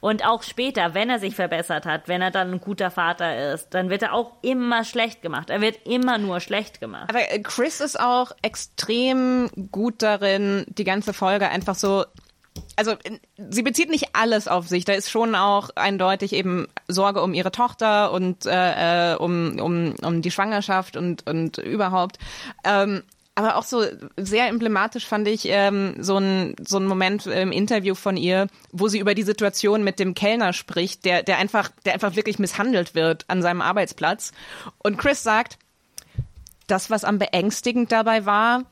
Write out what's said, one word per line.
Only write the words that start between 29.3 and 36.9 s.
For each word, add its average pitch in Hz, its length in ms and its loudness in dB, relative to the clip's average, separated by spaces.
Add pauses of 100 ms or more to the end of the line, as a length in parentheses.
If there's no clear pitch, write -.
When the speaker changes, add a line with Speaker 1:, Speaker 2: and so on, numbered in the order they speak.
Speaker 2:
mit 196 140 -2
dem 190 140 0
Kellner 208 400 2
spricht, - 540 -4
der, 180 160 4
der 185 160 2
einfach, 202 320 0 (160)
der 185 80 2
einfach 185 200 -2
wirklich 208 240 -2
misshandelt 202 560 0
wird 160 340 0
an 185 120 0
seinem 175 220 0
Arbeitsplatz. 180 720 -2 (500)
Und 202 160 0
Chris 285 240 2
sagt, 226 340 0 (1080)
„Das, 190 240 0